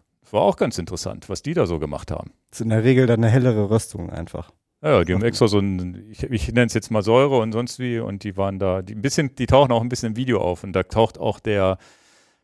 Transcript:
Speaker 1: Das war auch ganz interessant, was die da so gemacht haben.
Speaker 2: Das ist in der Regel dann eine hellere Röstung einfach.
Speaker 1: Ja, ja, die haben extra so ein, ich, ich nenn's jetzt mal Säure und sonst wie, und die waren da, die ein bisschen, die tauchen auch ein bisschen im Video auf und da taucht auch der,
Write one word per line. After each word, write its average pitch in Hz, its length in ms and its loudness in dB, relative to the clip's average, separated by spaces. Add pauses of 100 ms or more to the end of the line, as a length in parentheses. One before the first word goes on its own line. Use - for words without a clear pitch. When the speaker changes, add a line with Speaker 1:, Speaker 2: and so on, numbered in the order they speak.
(220)
Speaker 1:
Das - 120 -20
war 104 80 2
auch 190 160 4
ganz - 200 -2
interessant, - 520 -8
was 95 120 -8
die 151 120 -6
da 165 120 0
so 85 140 -2
gemacht 73 320 -8
haben. - 200 -10 (180)
Speaker 2:
Das - 100 -14
ist 113 40 -4
in 113 60 -2
der 110 140 2
Regel 127 240 4
dann 117 160 4
eine 110 80 4
hellere 113 380 2
Röstung - 400 -2
einfach. 85 420 -12 (300)
Speaker 1:
Ja, 151 160 2
ja, 87 80 4
die 113 80 0
haben 107 100 0
extra 117 240 2
so 101 120 2
ein, 95 520 -4
ich, - 120 -12
ich 117 280 -4
nenn's 117 220 2
jetzt - 180 -4
mal 107 120 0
Säure 131 360 4
und 110 140 -2
sonst 117 260 -6
wie, 123 200 -4
und 98 260 -8
die 98 100 -8
waren 98 240 -2
da, 95 220 0
die 98 120 -12
ein 107 80 -12
bisschen, 135 340 -2
die 123 100 -4
tauchen 135 260 6
auch 117 100 2
ein 120 80 -4
bisschen 120 200 -6
im 107 80 -6
Video 123 240 0
auf 87 240 -4
und 95 80 -10
da 92 100 2
taucht - 340 0
auch - 220 -4
der, 95 380 0 (680)